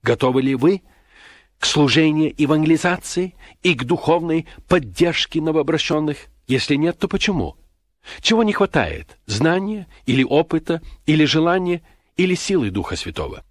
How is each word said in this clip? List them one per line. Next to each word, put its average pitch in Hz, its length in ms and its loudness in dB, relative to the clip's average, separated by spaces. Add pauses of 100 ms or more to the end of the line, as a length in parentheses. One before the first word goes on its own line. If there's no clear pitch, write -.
Готовы 127 400 2
ли 135 140 0
вы 175 260 2 (760)
к - 60 -6
служению 156 720 2
евангелизации 160 960 0 (280)
и 175 120 2
к 127 100 -6
духовной 165 600 0 (220)
поддержке 165 720 0
новообращённых? 156 840 -2 (220)
Если 131 260 0
нет, 160 240 0
то 196 100 -4
почему? 123 480 -4 (640)
Чего 226 240 2
не 208 80 0
хватает? - 760 -2
Знания 180 600 -2 (180)
или 131 160 2
опыта, 160 580 0 (260)
или 151 180 4
желания, 170 580 0 (340)
или 180 180 2
силы 165 360 -2
Духа 92 240 -6
Святого? - 560 -10